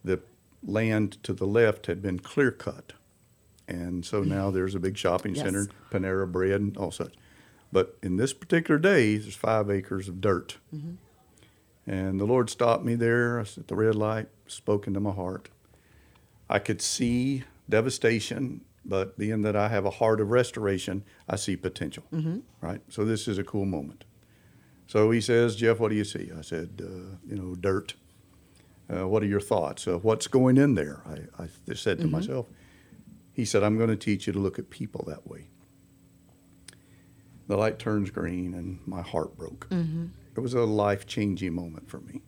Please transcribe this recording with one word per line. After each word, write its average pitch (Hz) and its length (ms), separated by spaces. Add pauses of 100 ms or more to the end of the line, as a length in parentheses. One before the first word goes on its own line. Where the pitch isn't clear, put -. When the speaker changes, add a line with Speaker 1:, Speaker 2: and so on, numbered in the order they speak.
Speaker 1:
the 92 180 (420)
land 107 600
to - 100
the 95 120
left 107 400
had 90 160
been 95 180
clear 135 320
cut. - 420 (720)
And 87 380
so 104 180
Speaker 2:
Mm. 95 40
Speaker 1:
now 98 240
there's 95 240
a 95 40
big 95 180
shopping 92 380
Speaker 2:
Yes. 143 100
Speaker 1:
center, 98 220 (240)
Panera 95 400
Bread, 95 300
and 104 160
all 95 140
such. - 220 (580)
But - 320
in 90 140
this 131 160
particular 160 460
day, 147 380
there's 107 180
five 110 360
acres 98 360
of 95 140
dirt. 95 360 (160)
Speaker 2:
Mm-hmm. 156 180 (960)
Speaker 1:
And 95 320
the 101 60
Lord 120 240
stopped 117 340
me 117 120
there. 120 420
I 117 40
was - 160
at - 100
the - 80
red 107 200
light, 107 320 (200)
spoke 101 400
into 98 120
my 101 120
heart. 92 380 (1000)
I - 100
could 104 220
see 127 640 (260)
devastation, 117 920 (220)
but 98 340
being 107 260
that 107 120
I 104 140
have 101 160
a 101 60
heart 110 300
of 101 80
restoration, 101 760 (240)
I - 80
see 101 200
potential, - 480 (100)
Speaker 2:
Mm-hmm. 160 260 (220)
Speaker 1:
right? - 280
So - 160
this 110 220
is 104 120
a 98 40
cool 98 220
moment. 78 380 (840)
So 107 220
he 113 120
says, 117 340
"Jeff, 113 240
what 113 100
do 107 60
you 104 80
see?" - 340
I 78 40
said, 85 420
"Uh, 92 340 (100)
you 104 80
know, 92 200
dirt. 95 400 (920)
Uh, 90 200
what 104 160
are 104 40
your 101 140
thoughts? 87 460
Uh, 90 100
what's 110 300
going 127 300
in 139 180
there?" 73 320
I, 76 380
I - 20 (200)
just 76 140
said 95 160
to - 60
Speaker 2:
Mm-hmm. - 80
Speaker 1:
myself. 120 340 (880)
He 123 120
said, 104 180
"I'm 107 140
gonna 113 180
teach 104 320
you 101 60
to 98 60
look 98 200
at - 100
people - 380
that 76 200
way." - 200 (2000)
The 101 100
light 107 220
turns 104 300
green 90 440
and 87 340
my 92 140
heart - 360
broke. - 320
Speaker 2:
Mm-hmm. 165 380 (280)
Speaker 1:
It - 40
was 123 140
a 123 120
life-changing 101 880
moment 82 360
for 76 100
me. - 280